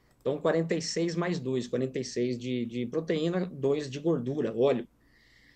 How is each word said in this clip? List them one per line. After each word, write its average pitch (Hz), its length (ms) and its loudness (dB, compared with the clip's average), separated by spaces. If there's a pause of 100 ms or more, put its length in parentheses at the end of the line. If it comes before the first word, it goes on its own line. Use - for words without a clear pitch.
(200)
Então, 143 200 -2
quarenta 165 340 2
e 160 80 0
seis 170 340 -2
mais 180 240 0
dois, 127 280 -2
quarenta 131 320 -2
e 127 40 -2
seis 123 340 -2
de, 123 280 -2
de 120 200 -4
proteína, 165 600 0
dois 139 440 0
de 135 100 -8
gordura, 139 560 0
óleo. 127 320 4 (680)